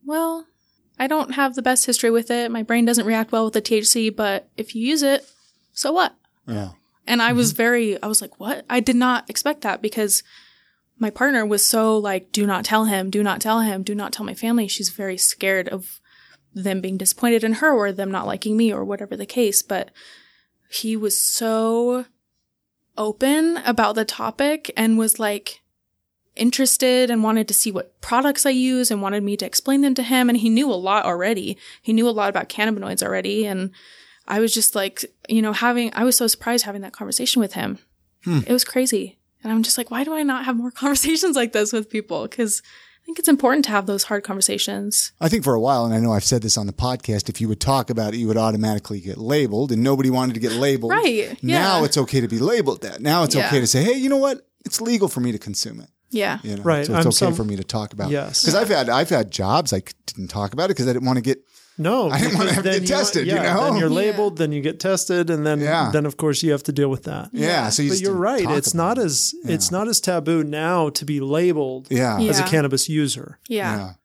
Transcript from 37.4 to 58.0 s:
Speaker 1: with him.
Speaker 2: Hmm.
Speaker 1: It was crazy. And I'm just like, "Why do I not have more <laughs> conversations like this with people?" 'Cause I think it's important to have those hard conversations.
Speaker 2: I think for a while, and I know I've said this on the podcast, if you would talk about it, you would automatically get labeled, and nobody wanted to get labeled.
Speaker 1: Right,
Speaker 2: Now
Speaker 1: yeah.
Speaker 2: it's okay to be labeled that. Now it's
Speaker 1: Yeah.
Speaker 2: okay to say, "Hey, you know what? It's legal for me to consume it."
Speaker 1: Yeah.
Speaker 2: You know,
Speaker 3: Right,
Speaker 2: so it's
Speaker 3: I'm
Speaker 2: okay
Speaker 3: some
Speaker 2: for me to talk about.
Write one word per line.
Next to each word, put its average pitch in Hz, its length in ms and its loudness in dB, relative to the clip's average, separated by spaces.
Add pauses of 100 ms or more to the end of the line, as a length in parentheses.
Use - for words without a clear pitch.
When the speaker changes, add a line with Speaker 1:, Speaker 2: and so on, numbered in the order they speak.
Speaker 1:
with 196 120 -2
him. 101 260 -6 (440)
Speaker 2:
Hmm. 165 220 2
Speaker 1:
It 240 80 2
was 247 100 2
crazy. 214 540 -2 (260)
And 220 100 -6
I'm 226 100 2
just - 140 0
like, 247 120 -8
"Why 247 140 -4
do 311 100 -4
I 311 100 -2
not 262 220 -2
have 254 120 -2
more 240 140 -4
<laughs> - 120 -10
conversations 285 540 2
like 240 160 -2
this 214 180 0
with 214 180 -4
people?" 214 380 -6
'Cause 220 380 -4
I - 400 -20
think 330 140 -10
it's 330 100 2
important 277 360 4
to 220 60 -4
have 202 140 0
those 202 180 -2
hard 202 220 -4
conversations. 202 960 -2
Speaker 2:
I 165 80 2
think 185 160 0
for 135 80 2
a 113 80 2
while, 123 240 2
and 117 80 0
I 110 80 2
know 117 100 2
I've 101 140 2
said 120 160 2
this 107 160 0
on 104 100 -4
the 98 60 -6
podcast, 123 560 -2
if 104 100 -8
you 113 80 0
would 107 140 -2
talk 135 280 2
about 110 240 -2
it, 117 40 -4
you 117 100 -2
would 110 100 2
automatically 110 640 0
get 95 180 -10
labeled, 123 540 0
and 110 100 2
nobody 135 280 2
wanted 127 240 0
to 113 80 -4
get 117 100 0
labeled. 127 400 0
Speaker 1:
Right, 285 500 0
Speaker 2:
Now 190 380 2
Speaker 1:
yeah. 151 60 2
Speaker 2:
it's 143 120 0
okay 135 220 2
to 120 80 0
be 113 100 -2
labeled 147 440 0
that. 104 200 -12
Now 156 220 2
it's 151 100 0
Speaker 1:
Yeah. 135 140 2
Speaker 2:
okay 135 140 4
to 117 60 0
say, 131 140 2
"Hey, 226 120 2
you 269 160 0
know 277 80 2
what? 269 280 0 (200)
It's - 160 -6
legal 220 260 2
for 131 140 -4
me 123 100 0
to 107 80 -4
consume 110 400 -8
it." 110 100 -20 (220)
Speaker 1:
Yeah. 208 320 -2
Speaker 2:
You 208 140 -6
know, 202 60 -10
Speaker 3:
Right, 151 220 0
Speaker 2:
so 160 120 -4
it's 165 80 2
Speaker 3:
I'm 127 40 4
Speaker 2:
okay 110 80 2
Speaker 3:
some - 180 2
Speaker 2:
for 110 100 -2
me 104 100 -2
to 95 80 -6
talk 107 300 -6
about. 131 180 -4